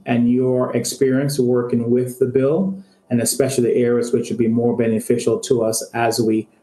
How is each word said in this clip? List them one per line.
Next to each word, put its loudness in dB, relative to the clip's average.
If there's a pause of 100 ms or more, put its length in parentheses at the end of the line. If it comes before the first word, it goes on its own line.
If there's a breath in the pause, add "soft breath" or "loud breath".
and 0
your 0
experience 0
working 0
with 0
the 2
bill, 0 (260 loud breath)
and 0
especially 0
the 2
areas 0
which 0
would -6
be 2
more 0
beneficial 0
to 0
us -4
as 0
we 0 (140 soft breath)